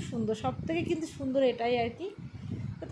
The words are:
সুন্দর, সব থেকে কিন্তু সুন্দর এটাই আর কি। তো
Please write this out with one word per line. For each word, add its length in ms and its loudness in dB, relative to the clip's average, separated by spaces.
সুন্দর, 260 0
সব 200 -2
থেকে 180 2
কিন্তু 240 0
সুন্দর 360 2
এটাই 400 4
আর 60 2
কি। 180 -8
তো 140 -8